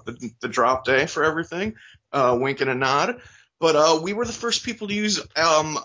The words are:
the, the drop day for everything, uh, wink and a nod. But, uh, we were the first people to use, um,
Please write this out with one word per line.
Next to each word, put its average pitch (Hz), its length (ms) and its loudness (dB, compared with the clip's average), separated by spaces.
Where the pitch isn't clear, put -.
the, 120 240 -12
the 127 80 -6
drop 127 360 0
day 135 220 2
for 160 160 -4
everything, 170 500 -4
uh, 127 280 2
wink 135 220 -2
and 135 80 0
a 131 60 0
nod. 143 460 0
But, 160 160 4
uh, 156 280 6
we 196 100 -4
were 233 120 -2
the 226 80 -8
first 233 300 -4
people 220 260 -8
to 208 40 -4
use, 208 260 -2
um, 156 500 2